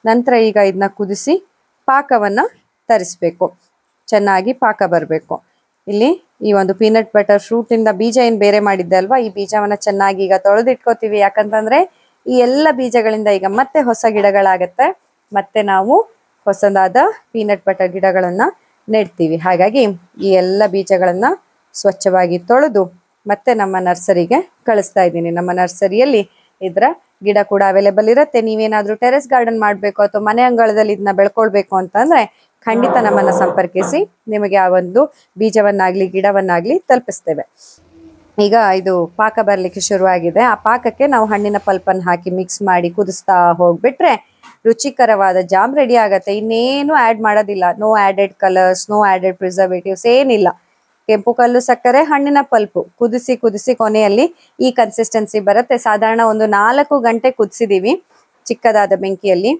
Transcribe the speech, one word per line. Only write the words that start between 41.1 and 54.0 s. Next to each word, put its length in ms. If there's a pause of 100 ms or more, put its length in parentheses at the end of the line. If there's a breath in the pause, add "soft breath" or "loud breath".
ನಾವು 180
ಹಣ್ಣಿನ 260 (100)
ಪಲ್ಪನ್ನು 400
ಹಾಕಿ 300
ಮಿಕ್ಸ್ 220 (100)
ಮಾಡಿ 260
ಕುದಿಸ್ತಾ 400 (240)
ಹೋಗ್ಬಿಟ್ರೆ 540 (520 soft breath)
ರುಚಿಕರವಾದ 680 (140)
ಜಾಮ್ 280
ready 240
ಆಗತ್ತೆ. 360
ಇನ್ನೇನು 600
ಆ್ಯಡ್ 240
ಮಾಡೋದಿಲ್ಲ. 400 (160)
No 80 (160)
added 260 (120)
colors, 360 (120)
no 60 (140)
added 300
preservatives, 640 (100)
ಏನಿಲ್ಲ. 340 (640)
ಕೆಂಪು 300
ಕಲ್ಲು 280
ಸಕ್ಕರೆ, 420
ಹಣ್ಣಿನ 300 (140)
ಪಲ್ಪು 280 (180)
ಕುದಿಸಿ 340 (100)
ಕುದಿಸಿ 380
ಕೊನೆಯಲ್ಲಿ 440 (400 soft breath)